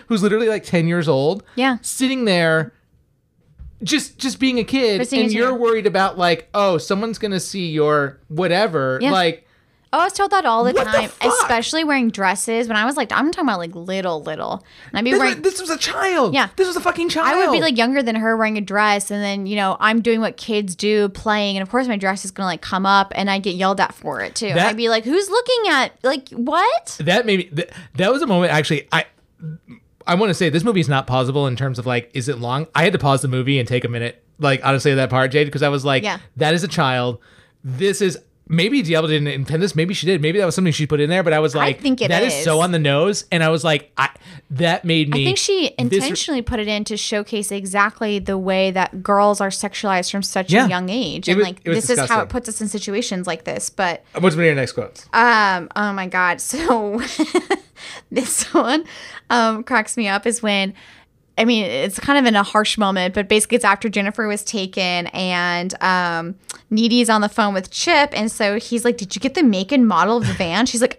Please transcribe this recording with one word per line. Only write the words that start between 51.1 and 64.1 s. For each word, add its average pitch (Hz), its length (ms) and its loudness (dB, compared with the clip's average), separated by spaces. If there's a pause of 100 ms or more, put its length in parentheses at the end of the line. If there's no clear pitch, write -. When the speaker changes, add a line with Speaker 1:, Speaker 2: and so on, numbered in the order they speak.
Speaker 1:
It 170 40 2
Speaker 2:
And, 185 80 2
Speaker 1:
was, 202 80 2
Speaker 2:
like, 180 180 -12
Speaker 1:
it 170 40 -2
was 165 80 2 (100)
Speaker 2:
this - 20 0
is 240 80 0
how 226 60 2
it - 40 0
Speaker 1:
disgusting. 220 220 0
Speaker 2:
puts 240 200 -6
us 220 120 -10
in 214 60 -4
situations 196 580 -4
like 170 200 -6
this. - 260 -6
But 175 320 -4 (100)
Speaker 1:
What's 170 220 2
one 170 80 2
of - 20 4
your 156 80 4
next 131 200 -2
quotes? - 380 -10
Speaker 2:
Um, 214 640 2
oh 208 180 -2
my 190 120 -6
God. 180 360 0
<laughs> - 0 -
So 240 600 -2 (560)
<laughs> - 540 -20
this - 420 -2
one, 302 300 2 (480)
um, 226 320 2
cracks 220 340 -2
me 220 100 0
up 202 200 -2
is 220 160 -2
when, 196 320 0 (640)
I 226 80 2
mean, 226 200 2
it's 170 340 -4
kind 285 200 2
of 254 60 4
in 220 100 4
a 202 80 4
harsh 214 340 0
moment, 190 360 0
but 202 140 -2
basically 214 300 2
it's - 80 -2
after 208 240 2
Jennifer 208 380 -2